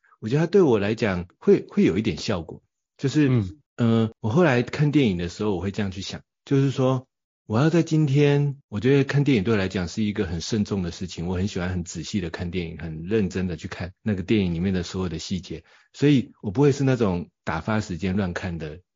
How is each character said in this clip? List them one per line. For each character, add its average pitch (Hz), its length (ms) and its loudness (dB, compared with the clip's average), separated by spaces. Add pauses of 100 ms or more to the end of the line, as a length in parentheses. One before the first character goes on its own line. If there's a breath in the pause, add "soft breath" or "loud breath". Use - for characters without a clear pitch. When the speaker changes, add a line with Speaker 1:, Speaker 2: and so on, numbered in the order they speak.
(200 soft breath)
Speaker 1:
我 110 80 -8
觉 127 80 0
得 160 60 2
它 170 40 0
对 196 160 6
我 123 160 6
来 101 160 0
讲 92 320 -2 (120)
会， 190 300 2
会 - 140 0
有 95 160 4
一 110 40 0
点 98 140 -2
效 95 260 -4
果， - 200 -16 (340)
就 139 120 -4
是， 143 200 2
Speaker 2:
嗯。 104 300 0 (180)
Speaker 1:
呃， 113 340 4 (100)
我 107 80 -4
后 156 160 4
来 127 180 4
看 147 300 0
电 139 160 4
影 92 80 0
的 87 140 -4
时 - 120 -8
候， 107 140 0
我 82 40 -4
会 98 100 -4
这 104 120 -4
样 98 80 -4
去 92 120 -12
想， - 180 -12 (240)
就 139 140 2
是 135 120 2
说， 127 380 0 (380)
我 107 120 0
要 156 120 4
在 165 120 4
今 156 240 2
天， 143 520 2 (100)
我 104 100 -6
觉 127 180 4
得 139 60 4
看 139 220 2
电 135 140 4
影 92 60 0
对 113 100 2
我 104 40 2
来 95 80 0
讲 92 220 -2
是 110 160 -4
一 104 80 0
个 98 140 -2
很 82 160 -4
慎 107 220 -2
重 98 180 -2
的 85 100 -4
事 - 140 -10
情， 85 200 -8
我 92 80 -4
很 92 140 -2
喜 98 100 -6
欢 90 120 -4
很 90 120 -4
仔 85 200 -10
细 101 180 -4
的 85 80 -6
看 87 220 -8
电 87 180 -6
影， 82 100 -14
很 80 260 -10
认 98 260 0
真 92 180 -4
的 85 80 -6
去 85 100 -14
看 90 260 -10 (100)
那 107 120 -2
个 90 80 -6
电 101 220 2
影 87 100 0
里 82 60 -4
面 95 140 0
的 90 80 -2
所 92 200 -6
有 92 60 -4
的 82 100 -8
细 90 220 -6
节， - 240 -14 (300 soft breath)
所 143 140 2
以 135 240 2 (100)
我 104 80 -6
不 101 100 -2
会 147 100 6
是 135 140 -2
那 131 100 2
种 95 360 0 (140)
打 80 180 -4
发 110 180 -2
时 95 160 -6
间 92 180 -2
乱 95 200 -2
看 87 240 -8
的 78 200 -10 (180)